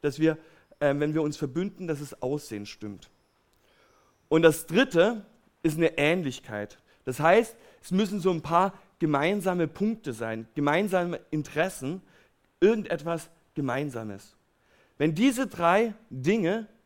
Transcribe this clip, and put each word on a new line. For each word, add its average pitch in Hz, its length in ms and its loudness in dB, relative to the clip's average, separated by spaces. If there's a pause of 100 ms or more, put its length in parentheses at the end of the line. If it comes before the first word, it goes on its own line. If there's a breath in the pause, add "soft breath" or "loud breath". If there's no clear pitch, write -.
dass 147 160 -4
wir, 156 220 2 (420 loud breath)
ähm, 143 180 2
wenn 151 140 0
wir 160 80 0
uns 147 160 -2
verbünden, 175 500 -6
dass 151 120 -4
das - 240 -12
Aussehen 127 420 -6
stimmt. 101 460 -14 (1200 soft breath)
Und 160 120 4
das 160 240 6
dritte 202 600 2 (360)
ist 156 160 0
eine 165 200 0
Ähnlichkeit. 143 800 -4 (260 soft breath)
Das 127 140 -6
heißt, 190 360 4 (280 soft breath)
es - 80 -10
müssen 196 280 0
so 180 120 0
ein 160 100 -2
paar 170 320 2 (240 loud breath)
gemeinsame 170 720 0
Punkte 214 460 -4
sein, 113 420 -8
gemeinsame 175 640 0 (100)
Interessen, 156 720 -4 (580 soft breath)
irgendetwas 170 680 0 (240)
Gemeinsames. 123 840 -6 (640 soft breath)
Wenn 156 160 2
diese 247 320 2
drei 196 480 2 (160)
Dinge 190 580 0 (180)